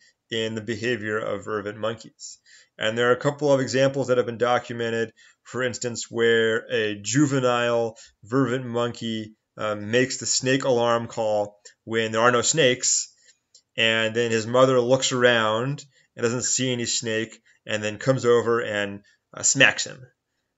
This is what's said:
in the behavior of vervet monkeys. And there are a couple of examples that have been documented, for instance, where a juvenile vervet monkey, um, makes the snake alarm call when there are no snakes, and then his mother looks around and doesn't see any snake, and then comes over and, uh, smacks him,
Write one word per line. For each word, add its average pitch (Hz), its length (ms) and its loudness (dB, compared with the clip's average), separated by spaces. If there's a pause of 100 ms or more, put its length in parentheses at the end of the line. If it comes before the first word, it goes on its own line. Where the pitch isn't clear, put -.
(300)
in 113 240 -4
the 110 60 -6
behavior 107 580 -4
of 104 280 -6
vervet 107 300 -6
monkeys. - 640 -10 (400)
And 110 180 -2
there 120 120 2
are 123 60 6
a 123 60 -10
couple 143 320 0
of 135 80 4
examples 131 480 0
that 123 100 2
have 113 80 2
been 117 120 -8
documented, 117 720 -2 (300)
for 127 200 -8
instance, 117 480 -6
where 113 600 2
a 110 240 -2
juvenile 120 1040 0 (280)
vervet 127 400 0
monkey, 117 680 -6 (220)
um, 107 340 -6
makes 131 280 2
the 113 80 -8
snake 131 380 0
alarm 117 420 2
call 107 520 -2 (260)
when 110 280 -2
there 110 80 2
are 120 100 8
no 120 120 4
snakes, - 680 2 (640)
and 113 380 2
then 117 160 0
his 110 160 0
mother 127 340 4
looks 131 320 2
around 123 720 2 (320)
and 117 60 -10
doesn't 120 200 0
see 127 300 -2
any 120 140 -4
snake, 110 540 -4 (260)
and 107 160 -4
then 107 160 -4
comes 131 260 0
over 117 360 4
and, 101 420 -4 (320)
uh, - 80 -12
smacks - 420 0
him, - 160 -16 (580)